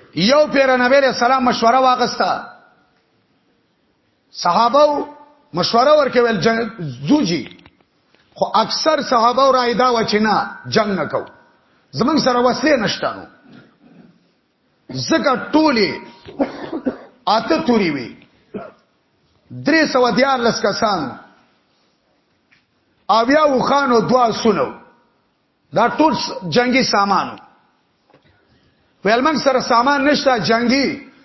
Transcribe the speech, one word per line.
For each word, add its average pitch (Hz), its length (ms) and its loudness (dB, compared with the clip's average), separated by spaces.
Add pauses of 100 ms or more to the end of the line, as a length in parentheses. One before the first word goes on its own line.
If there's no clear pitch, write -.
(160)
یو 262 380 2
پیر 262 240 2
نبی 247 200 4
علیہ 269 120 2
السلام 254 360 0
مشوره 240 340 2
واغسته. 240 640 0 (1900)
صحابه 254 720 2 (480)
مشوره 233 440 2
ورکوي، 254 240 2
ویل 226 200 0
جنگ 226 280 0 (100)
زوجي. 156 760 -2 (800)
خو 185 180 -2
اکثر 277 480 0
صحابه 247 500 2
رای 247 220 0
دا 254 200 0
و 220 100 0
چې - 120 -4
نه، 208 340 0 (180)
جنگ 208 200 0
نه 180 180 -4
کوو. 117 200 -6 (680)
زمونږ 269 240 0
سره 247 240 0
وسلې 254 380 0
نشته 151 340 -6
نو. 92 120 -16 (1700)
ځکه 247 600 -4
ټولې 269 380 2 (1400)
اته 226 380 0
توري 214 240 0
وي. 123 320 -10 (1300)
درې 294 400 0
سوه 247 180 2
دیارلس 247 500 0
کسان، 196 500 -2 (2000)
اویا 240 340 2
اوښان 277 480 2
او 226 100 4
دوه 247 260 2
آسونه. 190 400 0 (1080)
دا 214 140 2 (100)
ټول 302 180 2
س-، - 340 -8
جنگي 240 340 2
سامان. 185 540 -2 (1700)
ویل: 226 160 2
«موږ 302 220 0
سره 262 160 0
سامان 262 460 0
نشته 269 320 2
جنگي، 233 480 0 (400)